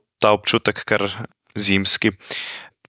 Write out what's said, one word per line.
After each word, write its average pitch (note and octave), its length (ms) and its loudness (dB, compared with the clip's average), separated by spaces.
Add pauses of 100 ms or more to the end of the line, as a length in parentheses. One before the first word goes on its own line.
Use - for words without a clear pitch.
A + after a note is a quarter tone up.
(160)
ta G#2+ 160 4
občutek G#2+ 540 0
kar G2+ 180 0 (460)
zimski. G2 640 0 (720)